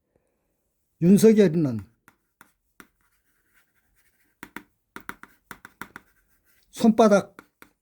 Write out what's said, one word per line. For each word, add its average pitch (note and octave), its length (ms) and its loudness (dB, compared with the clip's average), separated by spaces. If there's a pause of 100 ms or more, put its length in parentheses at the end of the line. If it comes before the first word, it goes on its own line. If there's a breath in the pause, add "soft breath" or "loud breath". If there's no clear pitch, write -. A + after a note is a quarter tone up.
(1040)
윤석열은 F3 760 2 (4000)
손바닥 A3 640 0 (460)